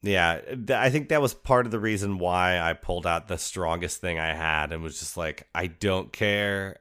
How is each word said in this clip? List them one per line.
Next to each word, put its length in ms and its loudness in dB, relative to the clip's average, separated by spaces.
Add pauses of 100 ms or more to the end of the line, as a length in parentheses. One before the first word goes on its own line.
Yeah, 380 4
th-, 300 -8
I 200 4
think 180 0
that 140 4
was 120 2
part 320 4
of 60 -4
the 80 0
reason 380 0
why 420 2
I 140 2
pulled 340 -4
out 200 0
the 100 -4
strongest 640 -4
thing 200 -4
I 140 -2
had 360 -2
and 120 -6
was 180 -8
just 160 -10
like, 380 -8
"I 120 -2
don't 460 -2
care." 680 -2